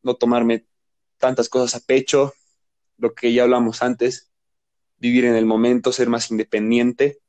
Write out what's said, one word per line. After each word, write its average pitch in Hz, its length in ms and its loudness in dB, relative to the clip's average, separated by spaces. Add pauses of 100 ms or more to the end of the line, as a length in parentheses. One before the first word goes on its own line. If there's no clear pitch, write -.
no 123 120 -2
tomarme 117 500 0 (520)
tantas 127 300 -2
cosas 123 340 -2
a - 40 -20
pecho, 135 480 0 (640)
lo 117 180 -4
que 120 160 -2
ya 120 120 2
hablamos 120 380 0
antes, 123 480 -4 (680)
vivir 120 260 2
en 120 120 2
el 113 100 2
momento, 117 480 0
ser 123 160 0
más 117 220 -4
independiente 120 960 -2